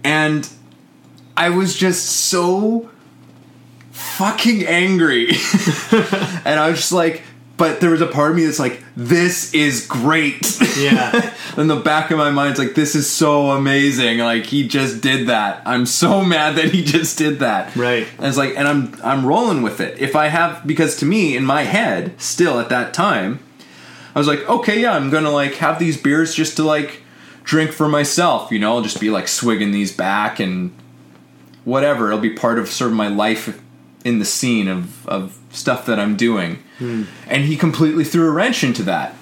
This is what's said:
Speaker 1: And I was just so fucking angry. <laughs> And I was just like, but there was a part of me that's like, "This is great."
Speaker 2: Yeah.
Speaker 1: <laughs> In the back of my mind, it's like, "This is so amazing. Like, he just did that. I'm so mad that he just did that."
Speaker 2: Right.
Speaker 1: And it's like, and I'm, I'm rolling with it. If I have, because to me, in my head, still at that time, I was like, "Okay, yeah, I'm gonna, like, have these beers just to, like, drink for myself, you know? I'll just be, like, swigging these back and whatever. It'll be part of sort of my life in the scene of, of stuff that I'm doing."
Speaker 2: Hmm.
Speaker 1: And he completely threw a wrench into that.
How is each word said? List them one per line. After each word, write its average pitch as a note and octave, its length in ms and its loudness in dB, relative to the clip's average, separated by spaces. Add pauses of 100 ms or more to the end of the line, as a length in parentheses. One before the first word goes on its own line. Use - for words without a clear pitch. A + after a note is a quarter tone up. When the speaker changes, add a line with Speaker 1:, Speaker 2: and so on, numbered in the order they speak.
Speaker 1:
And D3+ 420 0 (920)
I E3+ 100 2
was F3 260 0
just F3+ 320 0
so G3 840 0 (1000)
fucking G#3 760 0
angry. E3 640 2
<laughs> - 60 2 (1040)
And D3+ 160 2
I D#3 100 2
was E3 100 -2
just - 120 -2
like, E3 300 0 (360)
but D#3+ 220 2
there F3 100 4
was D#3+ 100 4
a E3+ 60 4
part D3 240 2
of F3 60 2
me E3 80 2
that's D3+ 160 -2
like, B2+ 220 -2 (140)
"This E3+ 560 0
is C#3+ 340 2
great." D3 720 0 (200)
Speaker 2:
Yeah. A#3 560 2 (120)
Speaker 1:
<laughs> - 120 -10
In D3+ 80 2
the D#3 100 2
back D3+ 360 0
of D#3+ 40 2
my D3 140 2
mind, C#3+ 220 2
it's A#2+ 80 -2
like, B2 140 -2
"This D3+ 200 0
is C#3+ 160 0
so D3 400 2
amazing. C#3 680 2
Like, A#2 280 0
he C#3 220 0
just C3+ 340 -2
did C3 240 0
that. G#2+ 400 0
I'm B2 180 0
so F#3+ 400 2
mad D#3 320 2
that D#3 140 2
he F3 140 2
just D#3 340 0
did D3 220 0
that." G#2+ 360 -2
Speaker 2:
Right. A#2+ 300 0 (100)
Speaker 1:
And - 100 -6
it's B2+ 120 -2
like, C3+ 180 -2
and C#3+ 120 0
I'm, C#3+ 340 0
I'm C3 240 0
rolling F3+ 360 2
with G#2+ 180 -4
it. - 180 -6
If C3+ 160 -4
I D3+ 140 2
have, E3 380 -2
because D3+ 320 0
to C#3+ 80 -2
me, E3+ 300 2
in C3 80 0
my C#3 200 2
head, E3+ 560 -2
still D3+ 400 0
at A2+ 100 -4
that B2 240 -2
time, C#3 460 0 (760)
I - 60 0
was D3 80 4
like, D3 200 -2
"Okay, A3 320 2
yeah, A#3 120 2
I'm C#3 180 0
gonna, D#3 220 2
like, C#3 240 0
have D#3+ 240 0
these D#3+ 200 0
beers D#3 340 0
just D#3+ 240 -2
to, D#3+ 40 0
like, D3+ 400 -2 (400)
drink D#3 300 0
for D3+ 160 0
myself, D3 640 0
you G#2+ 80 0
know? A2 160 0
I'll A#2+ 60 -2
just G#2+ 180 -6
be, G#2+ 100 0
like, F#2+ 180 -2
swigging G#2+ 440 0
these G2+ 220 -2
back G2+ 440 -2
and F#2 340 -4 (920)
whatever. C3+ 420 0
It'll G#2+ 140 0
be A2 100 0
part A#2 300 0
of G2+ 80 -4
sort B2 240 -2
of A2+ 40 0
my G#2 120 0
life G#2+ 520 -2 (440)
in A#2 160 0
the G2 40 -2
scene A2+ 440 0
of, F2+ 400 -8
of F#2+ 280 -6 (140)
stuff - 360 -4
that A2+ 120 0
I'm G#2 180 0
doing." G2+ 440 0 (180)
Speaker 2:
Hmm. A#2 260 -4 (220)
Speaker 1:
And C3+ 180 0
he D3+ 120 0
completely D#3 480 2
threw E3 240 2
a - 20 4
wrench G3+ 320 0
into A#2 220 0
that. E2 380 -4